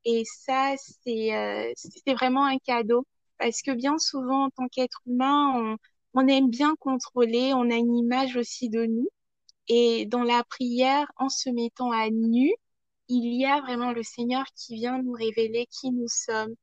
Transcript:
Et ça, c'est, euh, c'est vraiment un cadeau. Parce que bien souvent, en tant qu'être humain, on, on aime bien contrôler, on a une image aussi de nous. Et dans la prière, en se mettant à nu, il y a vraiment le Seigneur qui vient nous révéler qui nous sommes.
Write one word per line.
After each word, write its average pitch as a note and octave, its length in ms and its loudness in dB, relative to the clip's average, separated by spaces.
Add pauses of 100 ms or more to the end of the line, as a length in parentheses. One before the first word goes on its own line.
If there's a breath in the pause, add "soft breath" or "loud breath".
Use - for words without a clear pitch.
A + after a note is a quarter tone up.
Et A3+ 220 2
ça, C4+ 500 -2
c'est, A3 580 -4
euh, G#3+ 400 -4
c'est - 380 -6
vraiment B3+ 320 2
un C4+ 140 0
cadeau. A#3+ 480 0 (320)
Parce - 240 -2
que C#4 80 -4
bien C4+ 260 -2
souvent, C4+ 480 -2
en C4+ 60 -2
tant B3+ 180 -6
qu'être - 380 -4
humain, C4+ 480 2
on, A3 240 -2 (340 soft breath)
on C4 160 4
aime C4+ 220 6
bien D4 280 2
contrôler, B3 760 0
on A#3+ 160 2
a A#3 60 2
une A#3+ 200 2
image B3 400 0
aussi A#3+ 320 -4
de A3+ 160 -2
nous. A3+ 240 -2 (600)
Et A#3 360 4
dans A#3+ 180 -2
la A#3+ 220 2
prière, C4 720 0
en C4+ 140 -2
se - 180 -4
mettant A#3+ 420 -4
à A3 200 0
nu, A#3 420 2 (560)
il A#3+ 320 0
y C4 60 2
a C#4+ 160 2
vraiment B3 300 -4
le A#3 100 -4
Seigneur B3 420 -4 (100)
qui - 200 -16
vient B3 280 -4
nous B3 100 -4
révéler A3+ 580 -2
qui C4 220 -6
nous A#3+ 160 -2
sommes. A3 540 -4